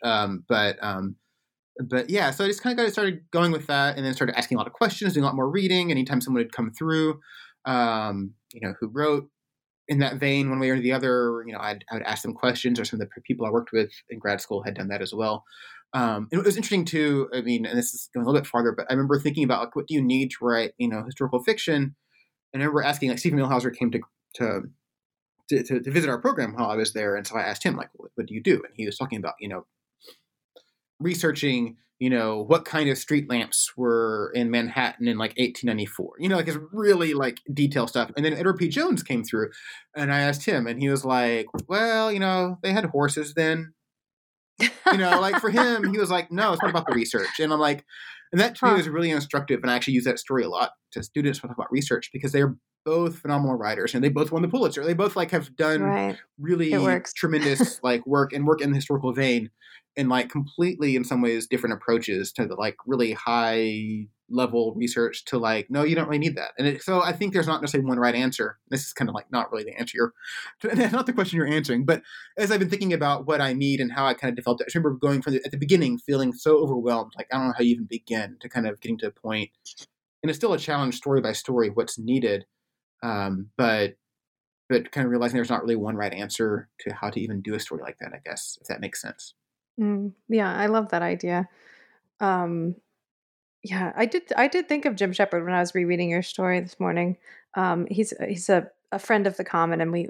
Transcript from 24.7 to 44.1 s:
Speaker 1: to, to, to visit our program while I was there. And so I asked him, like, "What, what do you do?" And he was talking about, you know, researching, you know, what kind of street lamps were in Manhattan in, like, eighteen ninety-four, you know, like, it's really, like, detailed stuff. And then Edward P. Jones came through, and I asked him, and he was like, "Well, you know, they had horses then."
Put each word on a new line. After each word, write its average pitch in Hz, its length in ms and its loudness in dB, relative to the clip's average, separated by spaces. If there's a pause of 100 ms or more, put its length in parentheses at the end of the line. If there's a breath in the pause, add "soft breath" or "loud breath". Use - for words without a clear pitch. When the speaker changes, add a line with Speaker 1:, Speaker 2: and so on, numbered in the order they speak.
Speaker 1:
to, 127 140 2
to, 127 180 -2
to 135 100 -6
visit 156 180 2
our 120 100 -2
program 143 360 0
while 117 140 0
I 107 60 -2
was 110 180 2
there. 104 220 0
And 101 120 -6
so 110 100 -6
I 104 40 0
asked 98 220 -4
him, 185 120 2
like, - 180 -10
"What, - 220 -20
what 110 120 -6
do 107 60 -12
you 110 80 -8
do?" 175 140 4
And - 200 -6
he 110 100 -6
was 101 120 -6
talking 123 220 -6
about, 82 200 -8
you 104 80 -12
know, 90 200 -12 (1300 loud breath)
researching, 147 800 0 (220 soft breath)
you 127 100 2
know, 110 320 0
what 160 240 4
kind 151 240 0
of 139 80 0
street 147 320 -2
lamps - 480 -2
were 113 560 2
in 120 160 0
Manhattan 120 580 0
in, 113 100 0
like, 110 200 -2
eighteen 127 300 0
ninety-four, 107 500 -4
you 180 120 -2
know, 185 80 4
like, 160 100 0
it's 151 100 -4 (140)
really, 190 420 4
like, 131 260 -2 (140)
detailed 143 360 2
stuff. 117 280 0
And 147 80 2
then 156 80 2
Edward 180 240 0
P. 165 120 2
Jones 320 340 0
came 120 200 -2
through, 110 280 -2 (440 loud breath)
and 143 160 0
I 143 100 4
asked 143 240 0
him, 143 200 0
and 117 160 -4
he 139 80 2
was 135 160 0
like, 120 420 2 (200)
"Well, 220 440 2
you 202 80 -2
know, 185 440 0
they 190 100 2
had 208 120 2
horses 143 500 0
then." 160 380 0 (880)